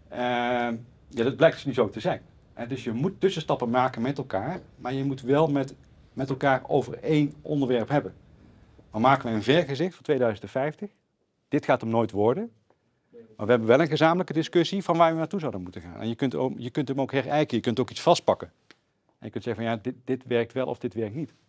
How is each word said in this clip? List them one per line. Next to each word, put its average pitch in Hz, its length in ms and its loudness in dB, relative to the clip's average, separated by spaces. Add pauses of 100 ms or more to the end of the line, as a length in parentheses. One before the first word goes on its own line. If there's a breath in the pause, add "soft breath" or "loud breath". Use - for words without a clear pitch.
Eh, - 100 -12 (920)
ja, 117 160 -2
dat 120 120 0
blijkt 165 200 6
dus - 80 -16
niet 131 100 -2
zo 110 160 4
te 110 100 -10
zijn. 151 220 -2 (300)
Hè, 117 140 -10
dus 120 180 -8
je 117 80 -4
moet 156 280 -4
tussenstappen 151 500 0
maken 127 320 2
met 135 160 -2
elkaar, 120 420 -6 (160)
maar 123 160 -8
je 135 120 -4
moet 135 160 -4
wel 143 300 4
met, 139 240 -2 (380)
met 135 180 -6
elkaar 135 360 2
over 131 360 0
één 151 300 2 (100)
onderwerp 127 460 0
hebben. 113 260 0 (760 soft breath)
Maar 110 100 -4
maken 135 280 4
we 113 60 -2
een 107 80 -2
vergezicht 143 520 0
voor - 100 -20
tweeduizend 120 460 0
vijftig? 151 400 -6 (580)
Dit 147 160 0
gaat 127 160 4
hem 113 100 -4
nooit 113 200 2
worden. 123 400 0 (600)
Maar - 360 -12
we 117 60 4
hebben 110 160 4
wel 131 120 8
een 165 80 2
gezamenlijke 160 440 2
discussie 165 500 0
van 165 140 0
waar 165 160 6
we 160 60 -2
naartoe 160 220 -4
zouden 101 220 -6
moeten 90 200 -12
gaan. 87 180 -14
En 110 80 -6
je 117 60 -4
kunt 131 200 -2
ook, 131 220 -2
je 123 140 -10
kunt 135 180 -2
hem 139 120 -2
ook 131 120 -4
herijken, 135 440 0
je 107 60 0
kunt 120 180 0
ook 120 100 -2
iets - 100 -12
vastpakken. - 520 2 (680)
En 113 100 -14
je - 20 -10
kunt 104 140 -8
zeggen 113 200 -4
van 117 80 0
ja, 113 100 -2
dit, 127 120 -6 (100)
dit 131 220 -4
werkt 117 260 0
wel 131 140 -2
of - 120 -6
dit 120 160 -6
werkt 110 200 -4
niet. 156 180 -8 (160)